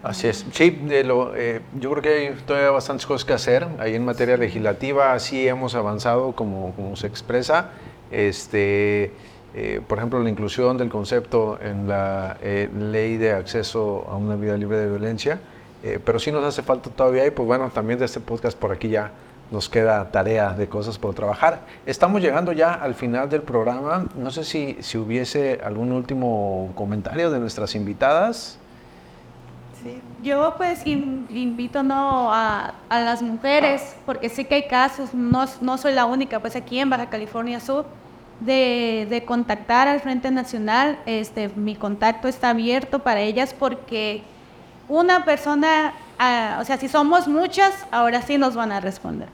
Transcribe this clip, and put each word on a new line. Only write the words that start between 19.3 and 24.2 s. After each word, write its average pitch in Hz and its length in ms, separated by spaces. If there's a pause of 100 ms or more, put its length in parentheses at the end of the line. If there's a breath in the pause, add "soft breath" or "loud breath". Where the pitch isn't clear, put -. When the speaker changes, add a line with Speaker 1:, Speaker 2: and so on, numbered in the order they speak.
Speaker 1:
nos 107 180
queda 110 440
tarea 104 400
de 98 160
cosas 104 280
por 104 180
trabajar. 107 480 (240 loud breath)
Estamos 185 360
llegando 170 300
ya 165 200
al 143 220
final 127 340
del 151 140
programa. 131 640 (100)
No 131 140